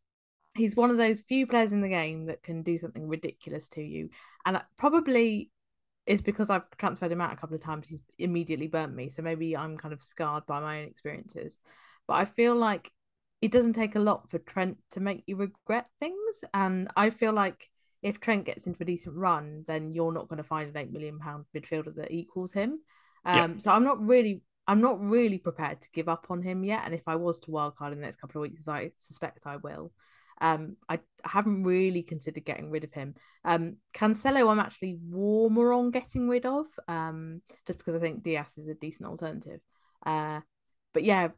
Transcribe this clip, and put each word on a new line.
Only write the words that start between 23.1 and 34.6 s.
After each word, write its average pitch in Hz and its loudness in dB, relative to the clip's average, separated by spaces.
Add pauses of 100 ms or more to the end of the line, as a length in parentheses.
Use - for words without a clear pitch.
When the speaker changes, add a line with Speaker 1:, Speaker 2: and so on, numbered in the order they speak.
Speaker 2:
Yeah. 175 6
Speaker 1:
Um, 170 -4
so 208 4
I'm 220 8
not 240 2
really, 214 4 (240)
I'm 202 6
not 233 4
really 208 4
prepared 156 -6
to - -20
give 165 -2
up 170 -2
on 175 -4
him 185 -4
yet. 208 -2
And 165 -6
if 170 -6
I 160 -2
was 170 0
to - -12
wildcard 147 -4
in 147 -10
the 147 -10
next - -12
couple 147 -10
of 147 -6
weeks, 160 -18
as 151 -10
I 151 -6
suspect - -14
I 190 -10
will, 156 -12 (480)
um, 156 0 (120)
I 165 -2 (260)
haven't 202 0
really 185 2
considered 156 -10
getting 151 -8
rid 156 -4
of 151 -12
him. 139 -10 (300)
Um, 170 0 (180)
Cancelo, 220 4
I'm 214 4
actually 190 -4 (100)